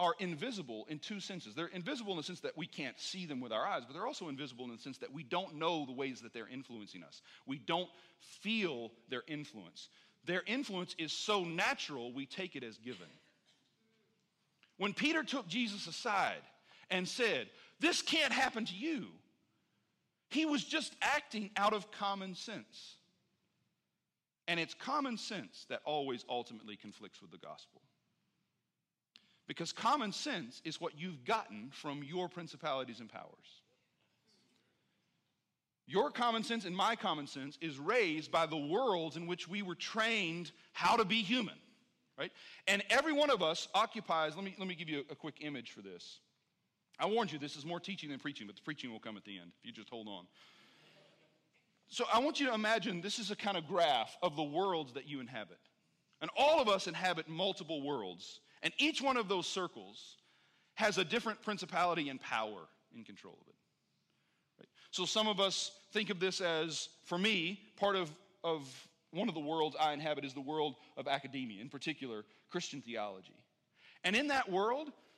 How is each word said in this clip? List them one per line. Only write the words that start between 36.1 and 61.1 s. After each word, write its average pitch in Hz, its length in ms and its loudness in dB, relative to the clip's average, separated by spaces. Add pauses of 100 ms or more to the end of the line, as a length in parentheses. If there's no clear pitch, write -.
common 233 340 2
sense 226 200 0
and 180 120 -2
my 208 200 4
common 156 300 0
sense 139 340 -8
is 151 180 -4
raised 160 520 4
by 165 160 4
the 156 100 0
worlds 165 600 2
in 170 100 -6
which 175 220 -4
we 202 120 -4
were 180 140 -2
trained 202 800 0 (200)
how 190 240 4
to 226 80 8
be 220 180 4
human, 185 360 0 (600)
right? 156 140 -2 (340)
And 202 240 4
every 277 220 6
one 294 180 6
of 202 120 6
us 160 320 2
occupies, 175 600 2
let 196 100 -6
me, 190 140 -6
let 190 100 -2
me 180 60 -2
give 160 140 -8
you 143 220 -2
a, - 20 -8
a 139 40 -12
quick 151 240 -10
image 139 320 -8
for 107 100 -14
this. 92 380 -14 (800)
I 151 80 2
warned 208 260 2
you, 151 60 -4
this 147 180 -6
is 139 100 -8
more 175 140 -4
teaching 170 300 -6
than 135 80 -6
preaching, 139 280 -8
but 101 100 -14
the - 60 -20
preaching 131 300 -6
will 110 80 -10
come 107 160 -8
at 95 80 -14
the 101 140 -10
end, 85 220 -16
if - 60 -18
you 127 60 -12
just 110 160 -14
hold 110 200 -10
on. 95 180 -10 (1600)
So 240 220 -2
I 220 60 8
want 285 200 2
you 285 100 4
to 240 40 2
imagine 214 480 2
this 208 180 -2
is 202 120 -4
a 208 60 -4
kind 202 200 0
of 160 100 -2
graph 151 560 4
of 160 140 2
the 160 60 2
worlds 156 500 2
that 139 160 -8
you 143 120 -4
inhabit. 110 360 -10 (640)
And - 160 -4
all 294 240 8
of 233 80 4
us 196 180 4
inhabit 165 440 0
multiple 165 520 0
worlds. 104 580 -4 (220)
And 160 140 0
each 294 240 2
one 262 160 4
of 220 100 2
those 190 200 2
circles 113 720 -6 (560)
has 208 240 2
a 185 60 6
different 214 360 0